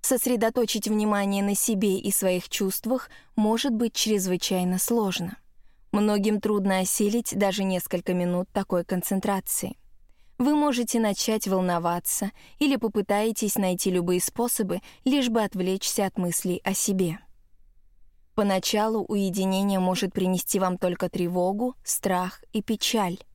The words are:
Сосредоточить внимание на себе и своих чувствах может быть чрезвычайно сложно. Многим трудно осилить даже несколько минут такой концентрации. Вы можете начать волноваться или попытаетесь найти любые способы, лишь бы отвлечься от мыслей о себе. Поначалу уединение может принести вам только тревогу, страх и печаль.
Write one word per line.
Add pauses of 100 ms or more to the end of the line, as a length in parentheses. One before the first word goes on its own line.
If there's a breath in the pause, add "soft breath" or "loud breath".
Сосредоточить
внимание
на
себе
и
своих
чувствах (240 loud breath)
может
быть
чрезвычайно
сложно. (540)
Многим
трудно
осилить
даже
несколько
минут
такой
концентрации. (640)
Вы
можете
начать
волноваться (300 loud breath)
или
попытаетесь
найти
любые
способы, (240 loud breath)
лишь
бы
отвлечься
от
мыслей
о
себе. (1160)
Поначалу
уединение
может
принести
вам
только
тревогу,
страх
и
печаль. (160)